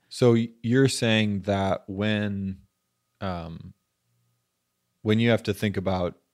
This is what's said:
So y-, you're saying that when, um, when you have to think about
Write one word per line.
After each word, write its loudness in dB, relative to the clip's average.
So 4
y-, 2
you're 4
saying 0
that 0
when, -4
um, -10
when 2
you 4
have 2
to -2
think -2
about -4